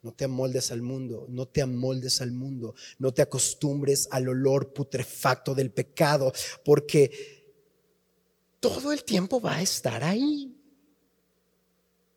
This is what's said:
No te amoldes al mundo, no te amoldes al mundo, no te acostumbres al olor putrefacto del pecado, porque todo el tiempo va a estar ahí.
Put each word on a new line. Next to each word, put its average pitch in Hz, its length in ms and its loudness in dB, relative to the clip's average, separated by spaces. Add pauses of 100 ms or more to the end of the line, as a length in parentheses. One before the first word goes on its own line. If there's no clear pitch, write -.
No 117 100 -14
te 139 120 -4
amoldes 131 460 -2
al 120 120 -6
mundo, 127 440 -6
no 123 200 -6
te - 160 0
amoldes 127 580 -2
al 123 100 -4
mundo, 127 440 -8 (240)
no 131 120 2
te 147 120 4
acostumbres 139 880 0
al 131 180 0
olor 131 420 2
putrefacto 135 840 -2
del 127 160 0
pecado, 143 600 2 (320)
porque - 800 4 (1160)
todo 262 320 -2
el 294 120 -2
tiempo 202 380 0
va 160 140 -2
a 165 80 -2
estar 117 400 -2
ahí. 262 520 -2 (1600)